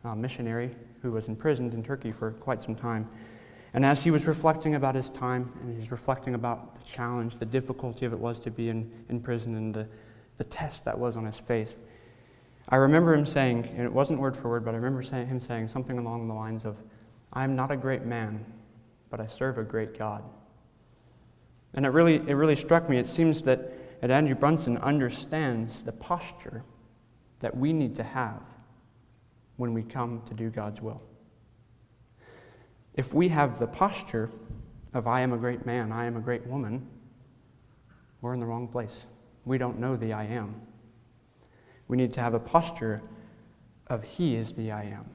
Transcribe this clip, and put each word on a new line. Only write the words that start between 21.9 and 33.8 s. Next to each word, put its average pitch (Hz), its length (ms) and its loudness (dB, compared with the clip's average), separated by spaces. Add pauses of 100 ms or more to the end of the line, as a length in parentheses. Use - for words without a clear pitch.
it 143 180 2
really 147 240 6
struck 165 320 4
me. 131 80 6
It 123 100 2
seems 160 360 4
that, - 580 0
that 123 100 2
Andrew 139 240 6
Brunson 143 420 4
understands 127 1040 0
the 117 100 -6
posture - 680 -6 (760)
that - 160 -4
we 135 160 2
need 147 240 2
to 113 80 -6
have 110 380 -4 (1120)
when 120 180 -2
we 113 80 0
come 117 440 -6
to - 80 -12
do 113 160 -4
God's 104 320 -6
will. 107 200 -8 (1900)
If 131 200 -2
we 170 160 6
have 147 300 2
the 117 80 2
posture 117 600 -2 (640)